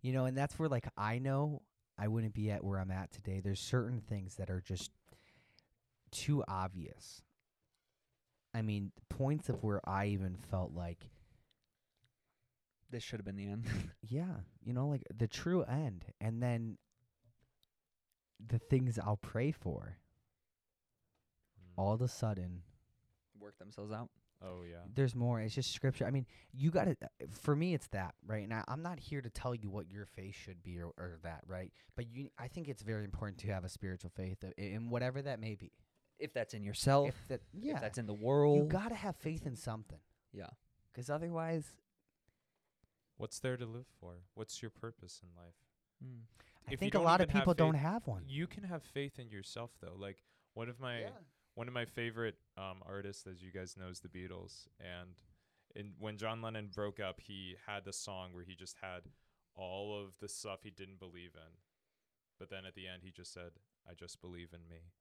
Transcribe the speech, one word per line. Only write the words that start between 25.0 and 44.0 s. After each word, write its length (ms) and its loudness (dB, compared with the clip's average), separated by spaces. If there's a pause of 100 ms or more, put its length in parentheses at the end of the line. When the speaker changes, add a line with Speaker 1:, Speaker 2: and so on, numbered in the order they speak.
Speaker 1:
more. 260 4
It's 140 -2
just 180 0
scripture. 340 2
I 40 2
mean, 160 2 (260)
you 180 6
gotta, 240 6 (360)
for 260 4
me, 160 4
it's 160 0
that, 260 -2 (120)
right? 180 -2
And 80 -4
I, 160 0
I'm 140 -2
not 180 -4
here 220 -4
to 80 -6
tell 240 -2
you 160 -4
what 200 -6
your 140 -8
faith 300 -10
should 280 -12
be 160 -6
or, 200 -6
or 240 -8
that, 240 -6
right? 260 -6 (240)
But 160 -6
you, 160 -8 (100)
I 100 -8
think 200 -8
it's 140 -6
very 220 -2
important 360 -4
to 80 -4
have 160 0
a 60 -4
spiritual 440 -6
faith, 300 -4
uh, 40 -6 (100)
in 320 -2
whatever 320 0
that 180 -2
may 140 -4
be. 180 -12 (460)
Speaker 2:
If 160 -6
that's 180 0
in 120 -4
yourself, 440 8
Speaker 1:
If 200 -6
that, 120 -4 (160)
Speaker 2:
if 80 -8
Speaker 1:
yeah. 160 0
Speaker 2:
that's 180 -2
in 80 -2
the 80 -2
Speaker 1:
You 80 -4
Speaker 2:
world. 460 10
Speaker 1:
gotta 260 2
have 220 -2
faith 300 -4
in 100 -4
something. 440 -8 (320)
Speaker 2:
Yeah. 180 -12 (440)
Speaker 1:
'Cause 140 -8
otherwise 560 0 (1500)
Speaker 3:
What's 220 -8
there 180 -2
to 80 -6
live 220 -10 (140)